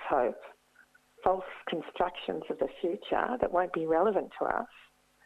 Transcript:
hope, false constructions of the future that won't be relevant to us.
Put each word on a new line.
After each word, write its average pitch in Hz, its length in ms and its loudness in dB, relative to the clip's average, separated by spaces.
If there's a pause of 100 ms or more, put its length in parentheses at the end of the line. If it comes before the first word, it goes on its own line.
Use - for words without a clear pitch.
hope, 123 340 2 (840)
false 185 200 4 (220)
constructions - 840 -4
of 156 80 -4
the 143 100 0 (120)
future - 600 0
that - 100 2
won't 175 220 2
be 160 140 -2
relevant 180 520 4
to - 60 -2
us. - 240 0 (580)